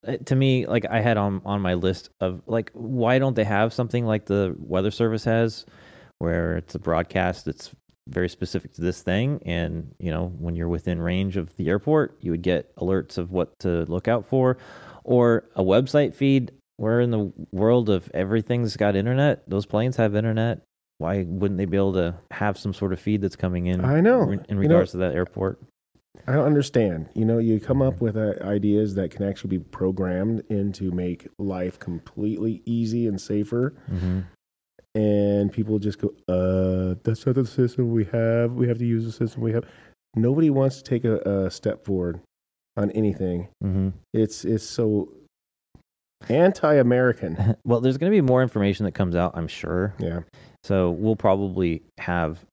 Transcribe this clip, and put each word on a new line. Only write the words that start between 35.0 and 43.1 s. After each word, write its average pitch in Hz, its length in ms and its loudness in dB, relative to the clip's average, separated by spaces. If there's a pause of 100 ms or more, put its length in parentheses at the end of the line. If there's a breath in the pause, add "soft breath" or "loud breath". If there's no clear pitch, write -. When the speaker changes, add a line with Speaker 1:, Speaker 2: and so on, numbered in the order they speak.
Speaker 2:
people 107 240 -2
just 101 220 -4
go, - 140 -2 (140)
"Uh, 92 760 0
that's 113 220 -2
not 127 100 4
the 131 100 2
system 120 460 0
we 113 140 2
have. 117 480 0
We 123 140 0
have 117 120 -2
to 120 60 -2
use 113 200 0
the 113 60 -8
system 117 320 -4
we 113 100 0
have." 117 100 -2 (520 loud breath)
Nobody 135 340 4
wants 135 280 2
to - 60 -20
take 120 220 -2
a, 110 120 2 (280)
a 92 60 -2
step - 340 -4
forward 90 340 -2 (580)
on 101 140 0
anything. 95 560 0 (160)